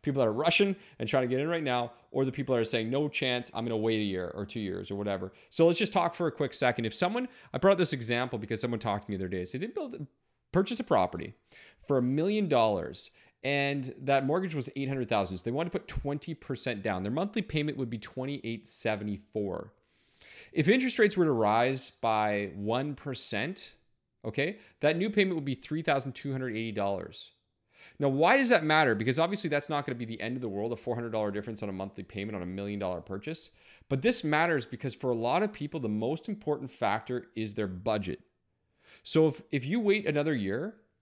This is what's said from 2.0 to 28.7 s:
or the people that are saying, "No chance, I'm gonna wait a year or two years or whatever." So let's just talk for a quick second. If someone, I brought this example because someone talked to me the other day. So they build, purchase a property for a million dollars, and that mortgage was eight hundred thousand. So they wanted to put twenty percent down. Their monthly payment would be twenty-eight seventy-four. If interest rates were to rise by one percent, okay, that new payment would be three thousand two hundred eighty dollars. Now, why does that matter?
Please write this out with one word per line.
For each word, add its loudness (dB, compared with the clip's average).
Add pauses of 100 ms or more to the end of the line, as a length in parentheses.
or 2
the -2
people 0
that 4
are 2
saying, 0
"No 0
chance, -2
I'm -4
gonna 0
wait 2
a 2
year -2
or -6
two -8
years -4
or -6
whatever." -4 (180)
So 4
let's 6
just 0
talk 2
for -2
a -2
quick -2
second. 2
If -2
someone, 0 (240)
I -4
brought 6
this 2
example -2
because -4
someone -2
talked -2
to -6
me -2
the -4
other -2
day. -2
So -8
they -6
build, -8 (440)
purchase 2
a -2
property 0 (540)
for 4
a 4
million 2
dollars, 2 (340)
and 0
that 2
mortgage 0
was -2
eight -2
hundred -2
thousand. 2
So -10
they -2
wanted -2
to -2
put -20
twenty -4
percent -6
down. 0
Their -2
monthly -2
payment -2
would -4
be -6
twenty-eight -8
seventy-four. -4 (800)
If 2
interest 4
rates 6
were 4
to 4
rise 4 (100)
by 2
one -2
percent, -6 (500)
okay, -2 (240)
that 4
new 0
payment 2
would -4
be -2
three -6
thousand 0
two -6
hundred -4
eighty -4
dollars. -2 (640)
Now, 2
why 6
does 4
that 6
matter? 6